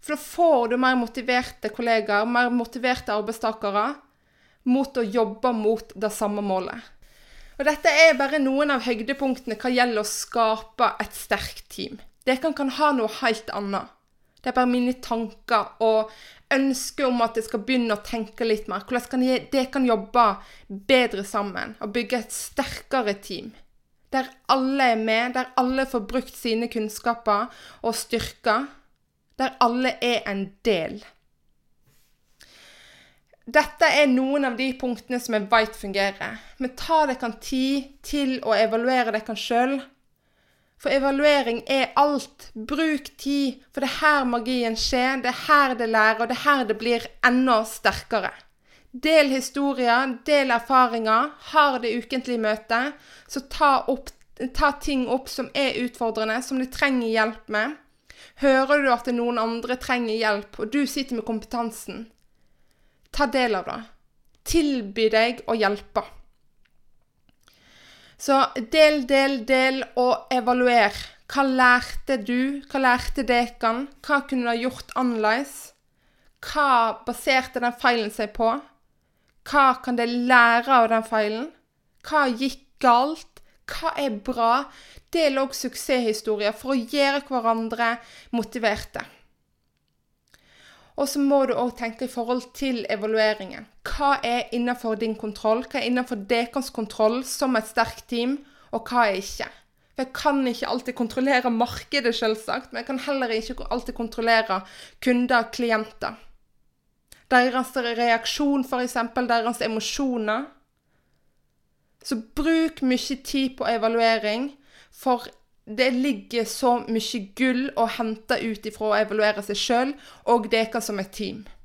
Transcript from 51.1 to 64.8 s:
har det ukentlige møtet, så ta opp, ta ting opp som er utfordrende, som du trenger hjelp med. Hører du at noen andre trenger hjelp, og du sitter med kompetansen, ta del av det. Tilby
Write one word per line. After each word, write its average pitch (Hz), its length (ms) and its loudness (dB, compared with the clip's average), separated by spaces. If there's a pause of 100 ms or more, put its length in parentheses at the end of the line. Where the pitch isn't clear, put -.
har 285 280 4
det 226 160 -2
ukentlige 247 480 -4
møtet, 226 540 -2 (300)
så - 200 -8
ta 277 440 2
opp, - 180 -4 (440)
ta 285 200 2 (100)
ting 262 240 -2
opp 262 240 -4
som - 240 -8
er 269 240 -2
utfordrende, 226 640 -4
som 262 160 -4
du 254 80 -2
trenger 254 400 0
hjelp 220 440 -2
med. 226 260 -2 (640)
Hører 269 400 4
du 269 80 2
at 240 240 0
noen 240 240 0
andre 226 400 -4
trenger 240 380 -2
hjelp, 208 420 -2
og 214 140 -6
du 285 140 2
sitter 262 280 -6
med 220 120 -6
kompetansen, 226 800 -8 (1080)
ta 285 160 2
del 247 240 0
av 185 140 -6
det. - 80 -8 (760)
Tilby 233 600 0